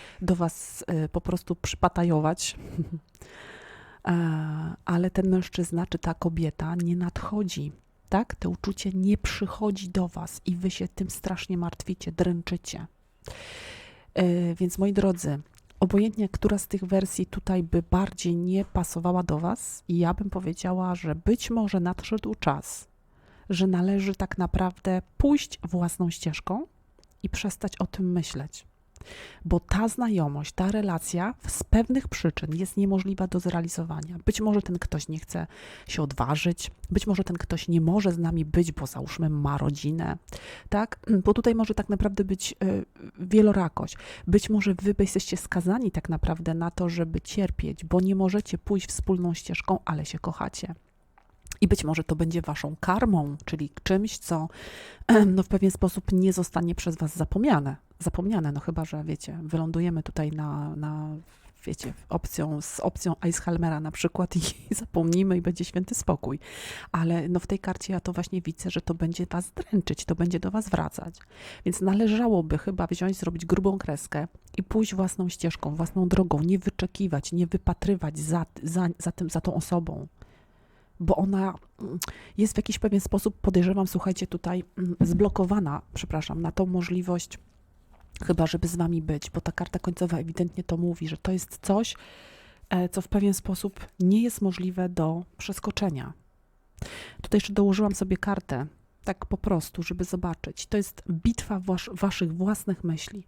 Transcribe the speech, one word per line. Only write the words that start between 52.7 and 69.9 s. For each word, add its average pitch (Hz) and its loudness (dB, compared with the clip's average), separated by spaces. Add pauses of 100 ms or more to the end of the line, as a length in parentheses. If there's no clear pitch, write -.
karmą, 185 4 (100)
czyli 151 -4 (120)
czymś, 196 2
co, 160 -2 (600)
<clears throat> 208 10
no, 190 6
w - 0
pewien 196 6
sposób - 0
nie 185 6
zostanie 170 0
przez 165 -2
was 156 -2
zapomniane. 156 2 (240)
Zapomniane, 175 0
no 143 -4
chyba 160 -4
że, 151 -8
wiecie, 160 -8
wylądujemy 165 0
tutaj 151 -2
na, 151 -6
na, 151 -6 (500)
wiecie, - -8 (160)
opcją, 151 -4
z - -10
opcją - -2
Eishalmera 170 0
na 156 -6
przykład - -2
i 175 4 (220)
<laughs> - -4
zapomnimy 180 2
i 175 0
będzie 175 -2
święty 185 -4
spokój. - -2 (520)
Ale, 165 2
no, 175 2
w - -8
tej 196 0
karcie 190 -4
ja 180 -2
to 180 -4
właśnie 180 -4
widzę, 175 -6
że 170 -2
to - -2
będzie 170 -2
was 175 -6
dręczyć, - -2